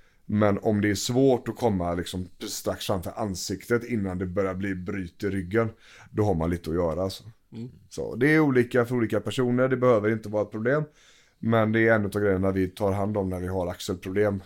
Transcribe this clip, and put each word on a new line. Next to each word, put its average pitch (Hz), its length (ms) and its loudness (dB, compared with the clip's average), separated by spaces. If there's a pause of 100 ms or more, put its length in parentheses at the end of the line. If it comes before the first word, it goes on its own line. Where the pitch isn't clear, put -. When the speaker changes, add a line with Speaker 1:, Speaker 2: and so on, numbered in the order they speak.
(260)
Speaker 1:
Men 104 320 2
om 107 220 2
det 104 100 2
är 101 40 0
svårt 123 540 2
att 113 80 -8
komma 90 380 0
liksom 90 340 -6 (200)
strax - 380 -6
framför 98 300 -4
ansiktet 107 680 -4
innan 98 340 -4
det 95 80 -4
börjar 95 280 -2
bli 98 200 -4
bryt 92 500 -8
i 101 60 -2
ryggen, 98 380 0 (420)
då 104 140 0
har 101 100 2
man 82 160 0
lite 85 200 -4
att 80 60 0
göra, 85 260 0
alltså. 95 220 -6 (280)
Speaker 2:
Mm. 117 160 -12 (220)
Speaker 1:
Så 60 260 -8
det 143 180 4
är 156 60 6
olika 127 440 4
för 120 100 -2
olika 110 260 0
personer. 123 480 0
Det 131 80 2
behöver 117 340 4
inte 110 180 -4
vara 107 140 -2
ett 104 80 -6
problem. 127 340 0 (540)
Men 110 340 2
det 113 160 4
är 113 60 6
en 107 120 2
utav 101 160 -2
grejerna 95 280 2
vi 95 180 2
tar 98 240 -2
hand 101 240 -2
om 98 140 0
när 90 100 -6
vi 90 60 -4
har 92 200 -2
axelproblem 95 800 -2